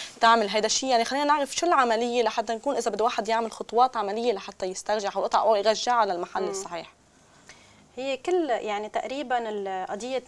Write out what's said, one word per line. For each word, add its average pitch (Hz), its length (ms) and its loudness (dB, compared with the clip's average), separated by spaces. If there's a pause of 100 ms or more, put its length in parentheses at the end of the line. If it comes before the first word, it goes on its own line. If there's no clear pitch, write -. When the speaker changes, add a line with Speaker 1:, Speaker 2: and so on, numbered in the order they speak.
(220)
Speaker 1:
تعمل 226 280 6
هيدا 208 180 0
الشيء؟ 262 240 0
يعني 233 140 4
خلينا 269 200 -2
نعرف 294 320 2
شو 339 100 0
العملية 240 560 2
لحتى 226 320 -2
نكون 233 220 -2
إذا 233 140 -2
بده 208 140 0
واحد 226 240 -2
يعمل 226 240 0
خطوات 240 440 2
عملية 220 360 -2
لحتى 196 340 -6
يسترجع 196 420 -2
هالقطع 196 340 0
أو 220 140 4
يرجعها 214 500 2
للمحل 185 360 -4
Speaker 2:
مم. 196 80 -2
Speaker 1:
الصحيح. 175 420 -10 (1040)
Speaker 2:
هي 269 200 -4
كل 349 340 0
يعني 214 380 -2
تقريبًا 254 500 -4 (100)
ال-، 190 420 -4
قضية 247 380 -6